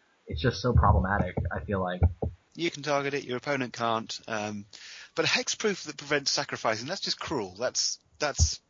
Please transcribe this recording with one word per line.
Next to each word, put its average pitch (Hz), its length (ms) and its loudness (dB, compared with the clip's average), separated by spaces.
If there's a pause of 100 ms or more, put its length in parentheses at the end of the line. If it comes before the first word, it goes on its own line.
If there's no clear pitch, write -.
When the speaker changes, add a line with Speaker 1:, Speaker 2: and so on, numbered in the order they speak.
(260)
Speaker 1:
it's 78 140 -6
just - 200 0
so 123 140 2
problematic, 98 600 6 (160)
I 101 140 -6
feel 98 160 0
like. 90 220 0 (520)
Speaker 2:
You 170 160 -2
can 143 120 -8
target 139 320 0
it, 143 100 -2
your 123 140 -4
opponent 131 340 -2
can't. 113 460 0 (100)
Um, 107 380 -4 (480)
but 165 100 0
a 147 40 2
hexproof - 560 0
that 151 120 -10
prevents 143 340 0
sacrificing, 123 580 0
that's 190 120 -6
just - 180 -4
cruel. 98 400 -4
That's, - 400 -2 (200)
that's - 520 0